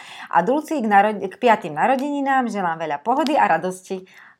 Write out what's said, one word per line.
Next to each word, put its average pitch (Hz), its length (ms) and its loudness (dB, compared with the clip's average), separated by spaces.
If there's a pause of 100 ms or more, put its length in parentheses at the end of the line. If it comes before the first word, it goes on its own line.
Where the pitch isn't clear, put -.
(260)
"A - 140 0
Dulcii 294 400 -2
k 220 80 -2
narod-, 202 320 4
k 190 160 -8
piatym 208 400 2
narodeninám 262 720 0
želám 180 320 -4
veľa 151 180 -4
pohody 269 380 0
a 208 100 4
radosti." 185 640 -4 (300)